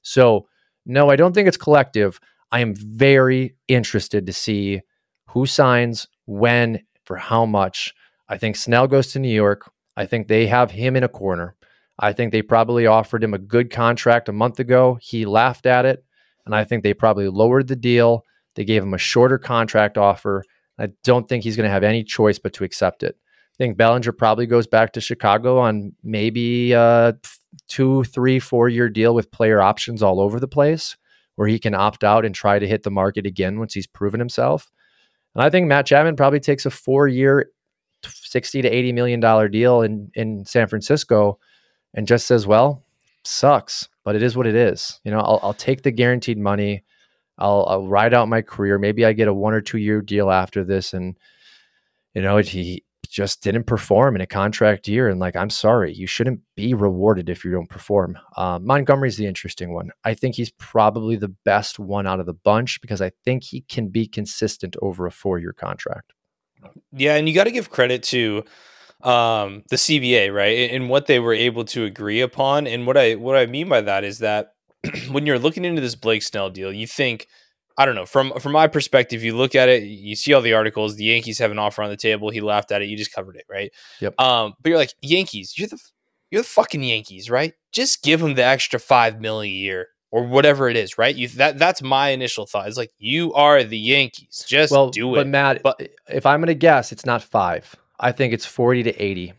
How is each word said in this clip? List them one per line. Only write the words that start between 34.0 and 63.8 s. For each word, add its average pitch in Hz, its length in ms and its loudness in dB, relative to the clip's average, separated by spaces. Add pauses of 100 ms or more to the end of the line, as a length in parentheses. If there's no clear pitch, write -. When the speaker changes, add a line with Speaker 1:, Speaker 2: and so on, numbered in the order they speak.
Speaker 1:
himself. 123 500 -2 (640)
And 123 100 0
I - 60 4
think 180 160 2
Matt 139 180 2
Chapman 147 320 4
probably 139 240 2
takes 143 240 -2
a 135 60 -2
four-year, 135 800 2 (520)
sixty - 600 -8
to 123 60 2
eighty 123 240 0
million 120 280 -2
dollar 110 280 4
deal 117 340 4
in, 107 320 -4
in 110 320 -8
San 113 220 0
Francisco 107 680 0 (540)
and 107 140 -6
just 117 200 2
says, 113 200 2
"Well, 127 400 2 (380)
sucks, - 640 0 (160)
but 104 120 -2
it 107 60 0
is 120 140 0
what 127 100 0
it 107 80 0
is. - 500 0
You 104 60 -6
know, 107 100 -2
I'll, 107 220 2
I'll 101 120 -4
take 131 280 -4
the 139 80 0
guaranteed 120 480 -2
money. 101 460 -4 (520)
I'll, 101 320 0
I'll 95 200 -2
ride 110 260 2
out 117 140 4
my 113 140 0
career. 101 360 -2
Maybe 107 260 0
I 110 80 6
get 107 160 2
a 101 60 0
one 107 200 -2
or 110 60 0
two 110 180 -8
year 107 220 -2
deal 101 300 -2
after 92 340 0
this." 95 300 -4
And, 92 240 -8 (960)
you 95 80 -4
know, 101 160 2
it, 92 100 2
he 90 360 -10 (240)
just - 340 -6
didn't 110 220 -2
perform 117 500 2
in 92 60 -4
a 92 60 -6
contract 104 600 0
year. 113 220 0
And, 92 100 -2
like, 90 160 -4
I'm 95 160 -4
sorry, 107 420 2
you 90 140 -12
shouldn't 120 360 -4 (120)
be 120 200 -2
rewarded 95 540 2
if 87 160 -10
you 90 60 -6
don't 87 180 -6
perform. 95 480 -4 (200)
Uh, 90 260 -4
Montgomery's 135 540 0
the 104 100 -4
interesting 90 480 -10
one. 90 160 -10 (140)
I 113 100 -2
think 127 220 -4
he's 120 160 -6
probably 110 640 0
the 98 180 -6 (100)
best 104 360 0
one 98 260 -6
out 92 140 -4
of 85 60 -8
the 87 80 -10
bunch 107 460 -2
because 98 220 -6
I 92 80 -4 (140)
think 127 180 -4
he - 200 -16
can 110 260 -8